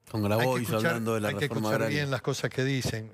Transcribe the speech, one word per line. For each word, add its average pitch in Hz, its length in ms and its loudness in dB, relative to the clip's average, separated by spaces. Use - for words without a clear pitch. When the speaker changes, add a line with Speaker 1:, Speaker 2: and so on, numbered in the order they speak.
Speaker 1:
Con 110 120 -2
Speaker 2:
Hay 101 80 2
que 104 80 4
Speaker 1:
Grabois 123 260 2
Speaker 2:
escuchar, 110 280 0
Speaker 1:
hablando 113 240 0
de 110 40 0
la 104 100 0
Speaker 2:
hay 104 40 -2
que 101 80 -4
Speaker 1:
reforma 120 260 -2
Speaker 2:
escuchar 110 140 2
Speaker 1:
agraria. 113 160 0
Speaker 2:
bien 143 140 0
las 127 100 0
cosas 131 280 -2
que 131 140 0
dicen. 117 500 -2